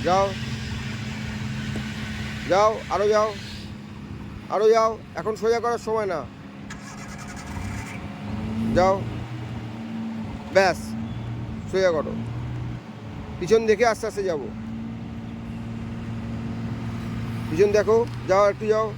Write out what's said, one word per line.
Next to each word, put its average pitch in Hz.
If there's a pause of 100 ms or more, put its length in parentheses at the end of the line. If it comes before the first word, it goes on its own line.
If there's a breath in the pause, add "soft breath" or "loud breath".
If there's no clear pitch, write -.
যাও, 190 (2250)
যাও, 208 (100)
আরো 190
যাও, 214 (1160)
আরো 214
যাও। 226 (160)
এখন 202
সোজা 226
করার 233
সময় 220
না। 160 (2500)
যাও, 190 (1500)
ব্যাস, 185 (960)
সোজা 185
করো। 151 (1300)
পিছন 220
দেখে 214
আস্তে 220
আস্তে 202
যাবো। 160 (3000)
পিছন 202
দেখো, 214 (220)
যাও, 202
একটু 214
যাও। 214